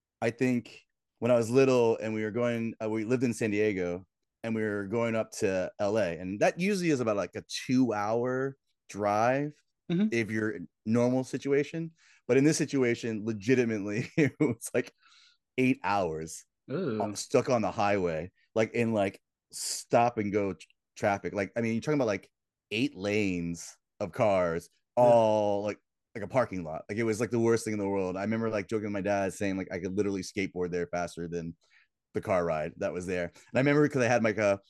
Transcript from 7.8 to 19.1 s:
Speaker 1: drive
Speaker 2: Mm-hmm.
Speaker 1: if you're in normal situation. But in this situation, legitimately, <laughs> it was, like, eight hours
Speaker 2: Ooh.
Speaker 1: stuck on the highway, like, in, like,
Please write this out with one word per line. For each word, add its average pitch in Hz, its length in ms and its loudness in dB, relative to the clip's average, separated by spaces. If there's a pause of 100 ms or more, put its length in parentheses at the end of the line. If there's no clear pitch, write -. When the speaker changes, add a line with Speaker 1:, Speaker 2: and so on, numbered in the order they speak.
Speaker 1:
drive 113 640 2 (360)
Speaker 2:
Mm-hmm. 185 220 2
Speaker 1:
if 113 200 0
you're 110 200 0
in 87 180 -12 (160)
normal 123 380 2
situation. 143 680 -2 (360)
But 127 100 4
in 135 80 8
this 160 120 6
situation, 120 680 0
legitimately, 110 880 0
<laughs> - 40 0
it 143 220 4
was, 123 340 -2
like, - 200 -2 (640)
eight 131 260 2
hours 85 640 -2 (260)
Speaker 2:
Ooh. 110 440 -4
Speaker 1:
stuck 127 340 0
on 120 120 2
the 92 100 -2
highway, 92 600 0 (240)
like, 113 180 2
in, 113 200 0
like, 98 280 0 (300)